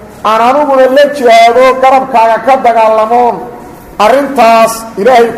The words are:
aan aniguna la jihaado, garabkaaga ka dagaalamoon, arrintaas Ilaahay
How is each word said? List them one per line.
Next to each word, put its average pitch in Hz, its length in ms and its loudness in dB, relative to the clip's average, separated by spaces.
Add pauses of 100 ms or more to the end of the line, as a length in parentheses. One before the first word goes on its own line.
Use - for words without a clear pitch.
(240)
aan 220 160 -2
aniguna 262 460 0 (100)
la 285 80 4 (120)
jihaado, 240 480 2 (180)
garabkaaga 254 540 0 (100)
ka 262 100 2
dagaalamoon, 226 800 0 (640)
arrintaas 226 720 0 (260)
Ilaahay 233 400 2